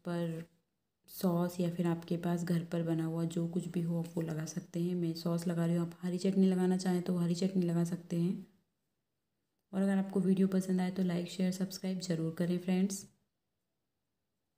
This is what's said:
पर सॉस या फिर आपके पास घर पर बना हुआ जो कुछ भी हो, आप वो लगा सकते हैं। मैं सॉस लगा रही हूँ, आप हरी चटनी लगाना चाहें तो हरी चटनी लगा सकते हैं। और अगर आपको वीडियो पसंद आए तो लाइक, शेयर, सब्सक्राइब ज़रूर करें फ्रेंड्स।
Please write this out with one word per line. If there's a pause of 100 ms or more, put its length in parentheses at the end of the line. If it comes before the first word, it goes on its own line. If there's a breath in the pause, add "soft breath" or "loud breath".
पर (680)
सॉस
या
फिर
आपके
पास
घर
पर
बना
हुआ
जो
कुछ
भी
हो,
आप
वो
लगा
सकते
हैं।
मैं
सॉस
लगा
रही
हूँ,
आप
हरी
चटनी
लगाना
चाहें
तो
हरी
चटनी
लगा
सकते
हैं। (1300)
और
अगर
आपको
वीडियो
पसंद
आए
तो
लाइक,
शेयर,
सब्सक्राइब
ज़रूर
करें
फ्रेंड्स। (1500)